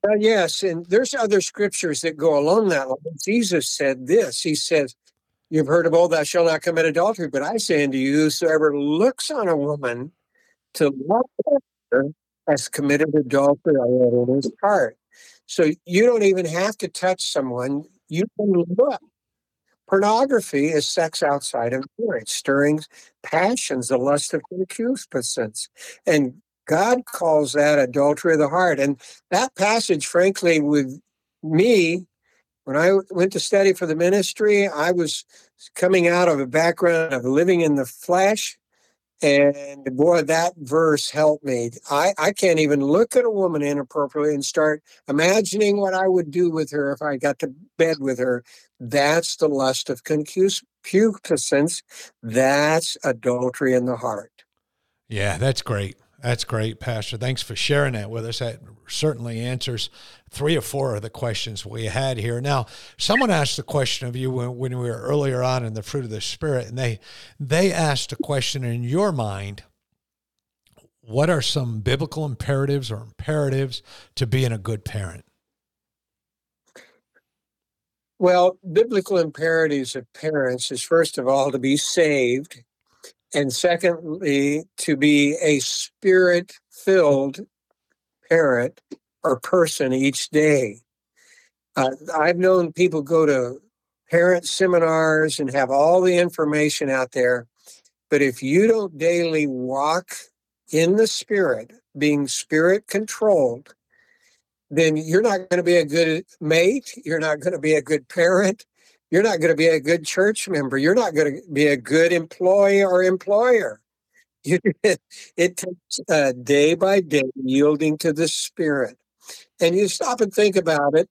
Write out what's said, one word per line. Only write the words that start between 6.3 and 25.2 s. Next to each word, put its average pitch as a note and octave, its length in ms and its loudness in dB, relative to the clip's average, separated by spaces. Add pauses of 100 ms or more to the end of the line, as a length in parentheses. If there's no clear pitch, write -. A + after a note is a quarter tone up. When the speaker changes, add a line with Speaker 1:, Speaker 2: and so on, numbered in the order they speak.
Speaker 1:
not D#3+ 160 0
commit E3 220 0
adultery,' E3+ 420 0
but C3+ 160 -4
I G#3 140 -4
say D#3 260 0
unto C3+ 160 -2
you, C3+ 140 0
whosoever D#3 640 2
looks D#3 540 0
on B3 180 -2
a E3 80 2
woman C#3+ 580 -6 (600)
to C#3+ 180 0 (140)
lust A3 240 0 (160)
after C#4+ 160 2 (300)
her C3+ 140 2 (420)
has D3 200 0
committed D3 460 0
adultery C#3+ 640 2
already B2 560 2
in C3+ 60 2
his - 140 -2 (120)
heart." G3 340 2 (500)
So D#3 220 2 (160)
you F#3 200 2
don't A#3 180 4
even F#3 220 2
have F3+ 320 -2
to F#3 100 -8
touch - 420 -2
someone. C3+ 540 -4 (240)
You E3 160 -2 (160)
can G#3 140 2
look. F#3 480 0 (880)
Pornography G#3 800 2
is D#3 200 0
sex D#3+ 340 -2
outside C#3 520 -2
of C3 100 -6 (160)
marriage, F#3 300 -4
stirring C#3+ 500 0 (420)
passions, D#3+ 680 -2
the C3 80 2
lust C#3+ 360 -2
of D3+ 140 -4
concupiscence. F3+ 1200 -6 (380)